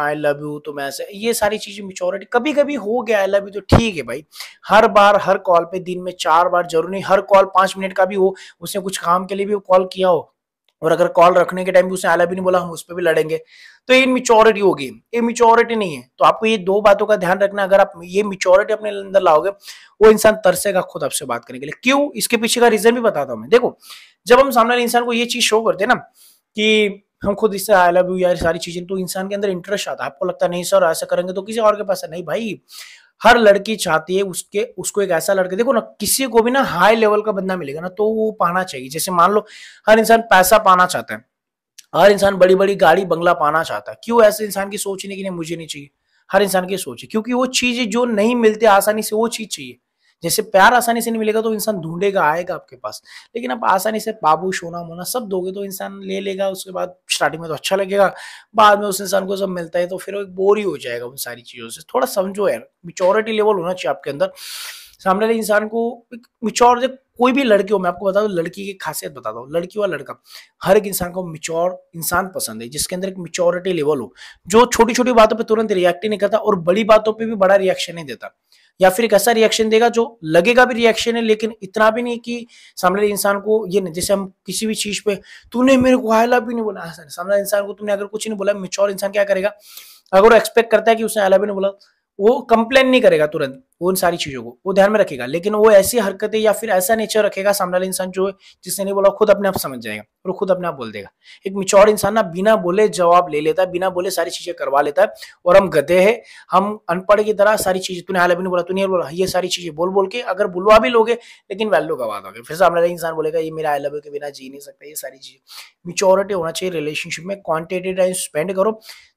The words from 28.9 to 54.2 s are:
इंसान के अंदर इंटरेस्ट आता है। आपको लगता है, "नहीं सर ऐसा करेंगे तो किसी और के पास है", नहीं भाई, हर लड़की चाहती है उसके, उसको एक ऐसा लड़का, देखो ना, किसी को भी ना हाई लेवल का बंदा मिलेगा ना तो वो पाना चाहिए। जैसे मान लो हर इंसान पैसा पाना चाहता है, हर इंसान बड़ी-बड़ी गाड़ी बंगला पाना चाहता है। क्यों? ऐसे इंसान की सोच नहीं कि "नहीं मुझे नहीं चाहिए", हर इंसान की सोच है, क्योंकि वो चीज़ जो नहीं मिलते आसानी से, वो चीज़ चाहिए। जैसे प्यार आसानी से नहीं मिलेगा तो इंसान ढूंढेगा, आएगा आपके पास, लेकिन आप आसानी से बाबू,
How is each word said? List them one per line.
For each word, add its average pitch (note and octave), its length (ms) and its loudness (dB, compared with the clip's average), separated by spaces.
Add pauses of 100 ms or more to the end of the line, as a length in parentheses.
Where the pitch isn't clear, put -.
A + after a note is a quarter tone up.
इंसान F#3 300 -8
के G#3 60 -8
अंदर G3+ 160 -2
इंटरेस्ट F#3 380 -6
आता B2+ 160 -8
है। - 60 -8
आपको - 160 -8
लगता F3+ 200 -2
है, E3+ 40 -2
"नहीं F3 140 -6
सर F3+ 260 2
ऐसा D#3+ 160 -4
करेंगे F3+ 260 -4
तो F#3+ 100 -6
किसी A3 180 -6
और G#3 160 4
के G3+ 80 -8
पास F#3+ 200 -4
है", E3 60 -14
नहीं F3 140 -10
भाई, F3+ 360 -6 (600)
हर A#3+ 160 6
लड़की G#3 380 4
चाहती E3 400 -2
है G3 60 0
उसके, G3 560 -6
उसको G3 240 -4
एक F#3+ 80 -2
ऐसा E3 220 0
लड़का, F#3 240 0
देखो A#3 160 0
ना, A3+ 80 2
किसी - 460 -4
को A3+ 160 4
भी A#3+ 80 0
ना C4+ 120 2
हाई F#3 340 4
लेवल G#3 260 2
का G#3+ 100 -2
बंदा F#3+ 240 -4
मिलेगा D3+ 240 -10
ना F3+ 80 -10
तो G3 160 -4
वो A3 280 -2
पाना F3+ 300 -2
चाहिए। C3 260 -10
जैसे D#3 220 -6
मान F3+ 220 4
लो G#3 140 0 (420)
हर A3 100 6
इंसान A3+ 220 4
पैसा G3 380 4
पाना F#3 280 4
चाहता B2 280 -8
है, - 160 -16 (640)
हर G3 160 6
इंसान G3 220 2
बड़ी-बड़ी F#3+ 400 4
गाड़ी F#3 300 4
बंगला E3+ 280 0
पाना D#3+ 300 0
चाहता A2 300 -10
है। A2 120 -18
क्यों? A#3 180 2
ऐसे G#3+ 220 2
इंसान G3+ 260 -8
की G3+ 80 -10
सोच G3 280 -8
नहीं G3 100 -12
कि G3 60 -12
"नहीं G3 80 -8
मुझे E3 260 -8
नहीं D#3+ 100 -14
चाहिए", C#3+ 240 -16 (420)
हर G3 100 4
इंसान F#3 240 0
की F#3+ 100 -6
सोच B2 260 -12
है, B2+ 80 -20
क्योंकि A3 220 -4
वो B3 140 0
चीज़ B3 420 -2
जो A#3 160 0
नहीं A3+ 320 0
मिलते A3 300 2
आसानी G#3 360 4
से, G#3+ 140 -6
वो A3+ 120 0
चीज़ A3+ 200 -10
चाहिए। B2 300 -14 (440)
जैसे E3 200 -2
प्यार G3+ 320 4
आसानी A#3 260 0
से A3+ 100 -6
नहीं A3+ 80 -4
मिलेगा G#3+ 220 0
तो A3+ 140 -2
इंसान G#3 220 -4
ढूंढेगा, F3 480 -2
आएगा E3+ 300 -2
आपके - 220 -16
पास, - 260 -12 (340)
लेकिन B3 140 -8
आप A#3+ 140 -6
आसानी G#3+ 360 0
से A3 120 -8
बाबू, F3 400 0